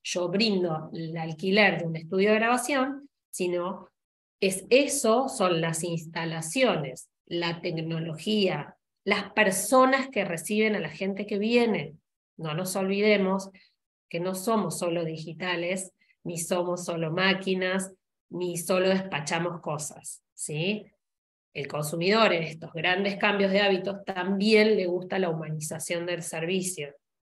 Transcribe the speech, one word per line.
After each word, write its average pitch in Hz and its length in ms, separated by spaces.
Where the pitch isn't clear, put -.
yo 175 260
brindo 180 640
el 165 240
alquiler 185 640
de 170 80
un 160 100
estudio 190 340
de 214 60
grabación, 262 720
sino 180 580
es 190 260
eso, 262 600
son 175 340
las 160 220
instalaciones, 165 1200
la 170 360
tecnología, 165 1120
las 202 280
personas 254 760
que 196 160
reciben 208 500
a 185 60
la 156 100
gente 196 360
que 208 120
viene. 220 560
No 156 180
nos 185 220
olvidemos 196 760
que 170 80
no 185 160
somos 185 440
solo 170 260
digitales, 170 880
ni 170 140
somos 175 460
solo 165 280
máquinas, 185 800
ni 175 260
solo 185 320
despachamos 170 720
cosas, - 640
¿sí? 180 520
El - 140
consumidor 180 640
en 165 100
estos 156 300
grandes 185 440
cambios 196 360
de 196 80
hábitos 196 440
también 202 720
le 185 100
gusta 180 340
la 175 100
humanización 160 760
del 170 180
servicio, 165 720